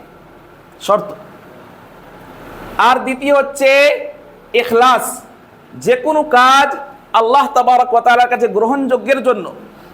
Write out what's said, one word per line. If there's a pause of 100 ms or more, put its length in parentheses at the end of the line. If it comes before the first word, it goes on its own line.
(800)
শর্ত। (1600)
আর
দ্বিতীয়
হচ্ছে (840)
ইখলাস, (540)
যে
কোনো
কাজ (360)
আল্লাহ
তাবারক
ওয়া
তাআলার
কাছে
গ্রহণযোগ্যের
জন্য, (400)